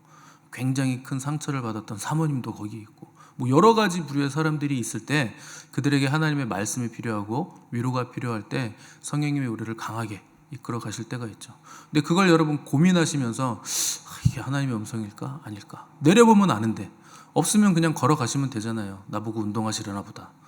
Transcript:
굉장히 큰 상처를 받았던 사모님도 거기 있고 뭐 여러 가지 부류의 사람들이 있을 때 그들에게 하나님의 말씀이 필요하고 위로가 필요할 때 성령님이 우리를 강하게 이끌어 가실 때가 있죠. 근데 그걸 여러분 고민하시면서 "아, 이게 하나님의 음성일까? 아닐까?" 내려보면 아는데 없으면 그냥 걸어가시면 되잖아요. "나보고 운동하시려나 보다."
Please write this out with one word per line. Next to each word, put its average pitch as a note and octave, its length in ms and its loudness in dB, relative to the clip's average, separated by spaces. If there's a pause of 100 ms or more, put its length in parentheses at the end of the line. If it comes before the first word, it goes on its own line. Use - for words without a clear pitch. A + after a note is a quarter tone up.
(520)
굉장히 C3 500 -2
큰 C3+ 160 -8
상처를 C#3+ 440 -6
받았던 G#2+ 360 -8
사모님도 C#3 560 -2
거기 G#2+ 240 -12
있고 - 360 -20 (240)
뭐 B2+ 120 -2
여러 F#3 260 8
가지 F#3 300 0
부류의 C#3 260 -2
사람들이 D3 480 -2
있을 A2+ 280 -8
때 C3+ 280 -2 (380)
그들에게 C#3 340 2
하나님의 D3 400 0
말씀이 G#2+ 440 -4
필요하고 A2 640 -6 (160)
위로가 B2 400 -4
필요할 A#2 380 -6
때 B2+ 280 -6 (240)
성령님이 C#3+ 460 -2
우리를 A2+ 300 -6
강하게 G#2+ 460 -8 (280)
이끌어 A#2 280 -8
가실 A2 300 -10
때가 A#2+ 180 -8
있죠. - 260 -16 (380)
근데 D3+ 100 0
그걸 F3 280 4
여러분 D#3 360 4
고민하시면서 C3+ 960 2
"아, - 640 -6
이게 - 140 -2
하나님의 C3 360 -2
음성일까? A2 680 -8
아닐까?" - 460 -16 (120)
내려보면 G3+ 500 8
아는데 G#2 420 -2 (400)
없으면 G3+ 420 4
그냥 E3 200 2
걸어가시면 C#3 560 0
되잖아요. G#2 580 -6
"나보고 A2 320 -6
운동하시려나 G#2 600 -4
보다." - 280 -18 (180)